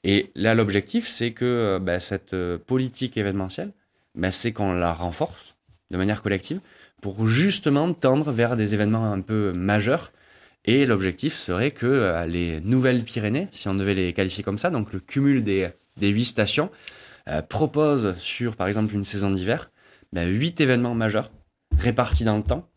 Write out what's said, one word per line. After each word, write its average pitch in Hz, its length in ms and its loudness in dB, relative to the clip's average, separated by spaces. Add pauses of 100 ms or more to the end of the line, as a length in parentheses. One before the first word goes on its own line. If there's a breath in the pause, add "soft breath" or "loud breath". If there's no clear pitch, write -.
Et 98 320 2
là, 110 200 2
l'objectif, 107 540 0
c'est 120 240 0
que, 123 120 -4
euh, 113 340 0
ben, 90 220 -2
cette, - 320 -4
euh, 87 240 -2
politique 127 640 -4
événementielle, 101 540 -4 (420)
ben, 92 160 -2
c'est 117 220 0
qu'on 98 200 -2
la 87 220 0
renforce 87 640 -6 (340)
de 90 80 -4
manière 104 240 0
collective 101 380 -2 (420 soft breath)
pour 104 240 -2
justement 151 680 2
tendre 143 400 2
vers 117 240 0
des 107 160 0
événements 107 400 0
un 95 80 -2
peu 104 320 -2
majeurs. 101 580 0 (580 soft breath)
Et 135 160 4
l'objectif 101 520 0
serait 104 340 -2
que, 120 160 -6
euh, 95 400 2
les 85 340 -2
Nouvelles-Pyrénées, 123 920 0
si - 160 -8
on 95 60 0
devait 98 200 2
les 90 180 0
qualifier 95 300 -2
comme 101 160 -4
ça, 175 120 0
donc 113 220 -4
le 98 60 -8
cumul 139 460 2
des, 95 240 0 (280)
des 101 120 0
huit 107 160 2
stations, 123 460 0 (580 loud breath)
euh, 151 120 -2
propose 143 800 0
sur, 113 380 -6
par 92 100 -2
exemple, 107 260 0
une 101 120 -2
saison 101 260 -2
d'hiver, 98 400 -2 (420 soft breath)
ben, 85 160 0
huit 151 320 -2
événements 123 360 2
majeurs 110 340 0 (480)
répartis 117 460 2
dans 107 120 4
le 107 60 0
temps 139 340 -2